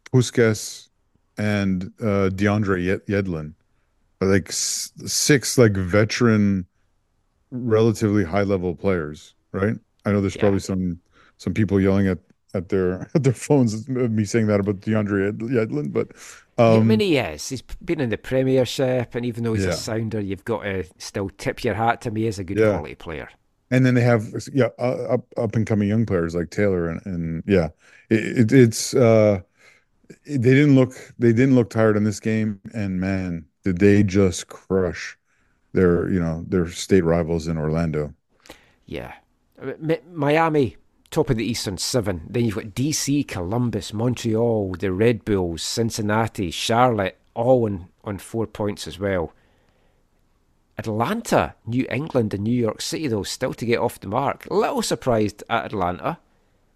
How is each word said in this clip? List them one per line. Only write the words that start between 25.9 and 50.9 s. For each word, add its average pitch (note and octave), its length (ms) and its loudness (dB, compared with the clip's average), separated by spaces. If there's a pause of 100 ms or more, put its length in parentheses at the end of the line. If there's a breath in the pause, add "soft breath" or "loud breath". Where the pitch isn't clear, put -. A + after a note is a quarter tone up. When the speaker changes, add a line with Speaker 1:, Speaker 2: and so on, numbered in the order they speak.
Speaker 1:
players E2+ 300 -2
like E2+ 160 -4
Taylor F#2+ 380 0
and, E2 180 -6
and E2 400 -6
yeah, F2+ 220 4 (400 soft breath)
it, A2+ 420 2
it, - 20 0
it's, B2 420 4
uh, A2 460 6 (840 soft breath)
it, C#3+ 180 -2
they C3 120 6
didn't C#3+ 200 6
look, C3 200 4 (240)
they A#2+ 140 4
didn't B2+ 220 4
look A#2+ 160 4
tired A2 260 2
in G#2 60 2
this G#2+ 160 0
game. G#2+ 420 -4 (140)
And G2 260 -4
man, F#2 460 -4 (160)
did F#2 160 -2
they G2+ 240 6
just F#2+ 460 2
crush - 680 -4 (560)
their, F#2 380 4
you F#2+ 100 0
know, E2 280 -4
their F2+ 200 0
state F#2 360 2
rivals E2 420 0
in E2 120 -4
Orlando. D#2 540 -2 (760 loud breath)
Speaker 2:
Yeah. - 280 -12 (640)
Mi-, D#3+ 200 -2 (140)
Miami, D3+ 640 0 (340)
top D#3 200 -2
of A#2+ 60 2
the A2 80 -2
East A2+ 240 -4
on F#2 100 -8
seven. G2 500 -4
Then A#2+ 160 -2
you've G#2 120 -2
got A2 180 -10
D C#3+ 180 -2
C, C#3+ 300 -2
Columbus, G#2 680 -4
Montreal, A2 840 0
the F#2+ 140 -2
Red A2 320 2
Bulls, F2+ 380 -2
Cincinnati, A2 880 -2
Charlotte, A2+ 680 0 (160)
all A#2 320 2
on, F#2 220 -6 (160)
on G2+ 140 -8
four A2 280 -6
points G#2 400 -6
as D#2+ 120 -14
well. F#2 340 -2 (1500)
Atlanta, A#2 760 -2 (120)